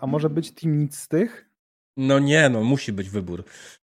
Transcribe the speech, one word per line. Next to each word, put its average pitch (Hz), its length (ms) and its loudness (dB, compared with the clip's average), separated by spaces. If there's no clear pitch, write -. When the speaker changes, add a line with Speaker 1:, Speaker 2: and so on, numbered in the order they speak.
Speaker 1:
A 135 60 -6
może 151 240 0
być 156 220 -4
Team 151 260 -2
Nic 147 200 -2
z - 100 -16
tych? 190 400 -4
Speaker 2:
No 135 220 2
nie, 143 300 4
no 117 160 2
musi 127 280 0
być 95 180 -6
wybór. 87 340 -6